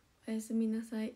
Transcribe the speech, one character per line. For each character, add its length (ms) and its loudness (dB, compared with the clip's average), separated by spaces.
お 20 -4
や 100 0
す 140 -4
み 140 4
な 160 0
さ 200 -2
い。 120 -4